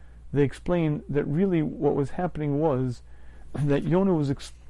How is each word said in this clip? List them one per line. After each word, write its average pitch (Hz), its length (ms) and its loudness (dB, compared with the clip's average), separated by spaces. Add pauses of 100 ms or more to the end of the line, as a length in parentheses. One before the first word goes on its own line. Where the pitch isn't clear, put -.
(320)
they 139 100 4
explain 156 680 0
that 143 160 0
really 170 380 2
what 147 320 0
was 139 160 0
happening 151 480 -2
was 127 440 0 (520)
that 143 300 2
Yonah 180 300 4
was 143 160 2
ex-, - 240 -6 (160)